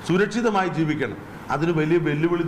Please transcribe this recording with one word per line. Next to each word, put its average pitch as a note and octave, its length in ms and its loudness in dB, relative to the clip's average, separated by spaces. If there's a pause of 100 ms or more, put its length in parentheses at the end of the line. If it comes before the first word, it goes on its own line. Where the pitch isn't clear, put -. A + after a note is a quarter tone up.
സുരക്ഷിതമായി G#3 720 2
ജീവിക്കണം. D3 400 -2 (360)
അതിന് D#3+ 260 0
വലിയ D#3 180 4 (100)
വെല്ലുവിളി E3 400 0